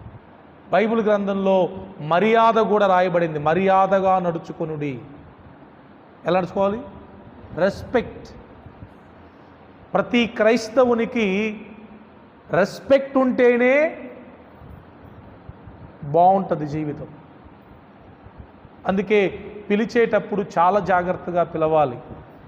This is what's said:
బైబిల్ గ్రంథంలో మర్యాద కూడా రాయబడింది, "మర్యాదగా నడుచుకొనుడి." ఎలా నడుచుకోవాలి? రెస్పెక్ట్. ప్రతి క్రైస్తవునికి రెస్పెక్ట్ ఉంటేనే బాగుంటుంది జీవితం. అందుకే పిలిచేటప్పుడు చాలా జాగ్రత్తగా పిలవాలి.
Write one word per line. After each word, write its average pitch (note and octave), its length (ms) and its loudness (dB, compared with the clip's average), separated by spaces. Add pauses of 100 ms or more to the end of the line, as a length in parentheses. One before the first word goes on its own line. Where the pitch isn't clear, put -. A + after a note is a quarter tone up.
(720)
బైబిల్ A3 280 2
గ్రంథంలో G3 680 0 (320)
మర్యాద A3 540 4
కూడా G#3 320 2
రాయబడింది, F3 520 2
"మర్యాదగా F#3+ 800 2
నడుచుకొనుడి." D#3+ 800 -6 (1300)
ఎలా F3+ 140 2
నడుచుకోవాలి? G3 400 -2 (720)
రెస్పెక్ట్. - 760 -4 (1700)
ప్రతి G3+ 320 0
క్రైస్తవునికి A3+ 1300 0 (880)
రెస్పెక్ట్ C4+ 680 0
ఉంటేనే B3+ 840 2 (2000)
బాగుంటుంది E3+ 640 2
జీవితం. D3+ 400 -8 (1800)
అందుకే G3 420 0 (420)
పిలిచేటప్పుడు G#3+ 760 0 (140)
చాలా F#3 220 4
జాగ్రత్తగా F3+ 640 -2
పిలవాలి. D#3 560 0 (500)